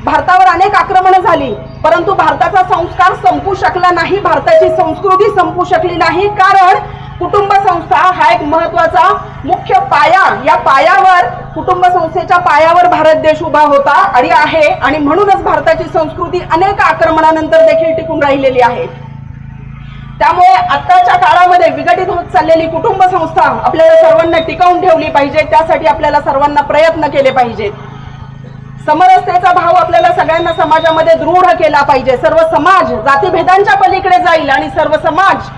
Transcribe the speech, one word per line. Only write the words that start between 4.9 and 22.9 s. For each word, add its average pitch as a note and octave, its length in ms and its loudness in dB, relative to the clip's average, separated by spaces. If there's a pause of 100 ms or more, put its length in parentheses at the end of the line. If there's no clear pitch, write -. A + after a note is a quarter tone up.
संपू F4 400 -2
शकली F4 320 -2
नाही, F4 320 0
कारण G4 500 2 (400)
कुटुंब G4 340 -2
संस्था F#4 640 0
हा E4+ 180 2
एक F4 100 -2
महत्त्वाचा E4 760 0 (260)
मुख्य F#4 360 0
पाया, C#4+ 680 0
या D#4+ 80 2
पायावर F4+ 720 2
कुटुंब - 600 -4
संस्थेच्या F4+ 500 0
पायावर E4+ 500 2
भारत D#4 280 2
देश D#4 280 0
उभा D4 180 -2
होता C#4+ 320 2
आणि E4 380 2
आहे, D4+ 380 2
आणि C#4 300 -2
म्हणूनच F4 440 0
भारताची E4 420 -2
संस्कृती E4+ 560 -6 (120)
अनेक G4 280 -2
आक्रमणानंतर D#4+ 800 2
देखील D#4+ 340 2
टिकून D#4+ 280 -4
राहिलेली C4+ 380 0
आहे. - 520 -4 (1080)
त्यामुळे F4+ 360 4
आत्ताच्या F4+ 600 2
काळामध्ये F4+ 560 4
विघटित F4 380 -2
होत F4 160 -4
चाललेली D#4+ 420 0
कुटुंब F#4 360 -2